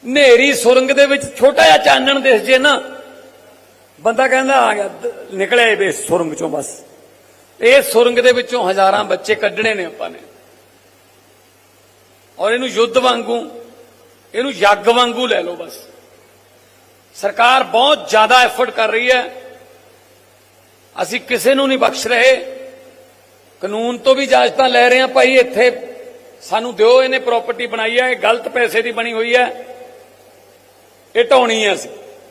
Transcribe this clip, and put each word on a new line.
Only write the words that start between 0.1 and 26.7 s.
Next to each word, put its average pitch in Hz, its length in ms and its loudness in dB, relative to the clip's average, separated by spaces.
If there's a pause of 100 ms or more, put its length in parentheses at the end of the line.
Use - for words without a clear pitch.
ਸੁਰੰਗ 254 360 2
ਦੇ 277 160 4
ਵਿੱਚ 269 300 -4
ਛੋਟਾ 285 280 4
ਜਿਹਾ 311 120 6
ਚਾਨਣ 277 440 2
ਦਿਸ 247 220 2
ਜੇ 262 160 2
ਨਾ, 277 400 -2 (1000)
ਬੰਦਾ 226 280 0
ਕਹਿੰਦਾ 262 260 0
ਆ 226 200 2
ਗਿਆ, 202 140 -4
ਦ-, - 460 -12
ਨਿਕਲਿਆ 226 320 2
ਇਹ 196 260 0
ਸੁਰੰਗ 165 420 -4
ਚੋਂ 160 140 -8
ਬਸ। - 340 -10 (760)
ਇਹ 269 220 4
ਸੁਰੰਗ 240 360 2
ਦੇ 247 140 4
ਵਿੱਚੋਂ 240 380 -4
ਹਜ਼ਾਰਾਂ 196 340 0
ਬੱਚੇ 185 300 -4
ਕੱਢਣੇ 214 400 -4
ਨੇ 185 100 -8
ਆਪਾਂ 147 260 -12
ਨੇ, - 80 -20 (2250)
ਔਰ 202 140 -2
ਇਹਨੂੰ 254 160 -4
ਯੁੱਧ 233 300 0
ਵਾਂਗੂ, 233 520 -2 (840)
ਇਹਨੂੰ 269 180 -4
ਯੱਗ 202 360 0
ਵਾਂਗੂ 240 380 0
ਲੈ - 160 -2
ਲਓ 175 140 -10
ਬਸ। 170 220 -16 (1400)
ਸਰਕਾਰ 233 480 0
ਬਹੁਤ 254 480 0
ਜ਼ਿਆਦਾ 220 280 4
ਐਫਰਟ 240 320 0
ਕਰ 220 180 -2
ਰਹੀ 240 220 -2
ਹੈ, 254 200 0 (1700)
ਅਸੀਂ 185 180 -8
ਕਿਸੇ 240 340 0
ਨੂੰ 269 140 0
ਨਹੀਂ 262 100 0
ਬਖਸ਼ - 280 -2
ਰਹੇ। 247 300 2 (1200)
ਕਾਨੂੰਨ 226 380 -6
ਤੋਂ 262 160 2
ਵੀ 277 100 -2
ਇਜਾਜ਼ਤਾਂ 262 440 2
ਲੈ 247 200 4
ਰਹੇ 254 120 4
ਹਾਂ, 262 80 0
ਭਾਈ 262 280 2
ਇੱਥੇ 247 580 0 (480)
ਸਾਨੂੰ 226 340 -6